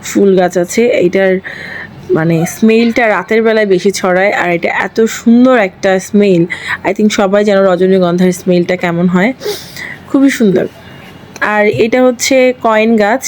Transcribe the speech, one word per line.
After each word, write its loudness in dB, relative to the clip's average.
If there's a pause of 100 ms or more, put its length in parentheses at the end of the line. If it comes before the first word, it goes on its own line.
ফুল 2 (100)
গাছ 0 (100)
আছে। -4 (220)
এইটার 0 (840)
মানে 0 (200)
স্মেলটা 2 (120)
রাতের -2
বেলায় 0
বেশি 0
ছড়ায়, 0 (100)
আর -2
এটা -4 (160)
এত -6 (220)
সুন্দর 4 (120)
একটা -4 (160)
স্মেল, 2 (460)
I 0
think 2 (100)
সবাই 2
যেন 2 (120)
রজনীগন্ধার 2 (100)
স্মেলটা 0
কেমন -2 (100)
হয়, 2 (800)
খুবই 2 (100)
সুন্দর। 2 (880)
আর 2 (200)
এটা 0
হচ্ছে 0 (300)
কয়েন 2 (120)
গাছ -2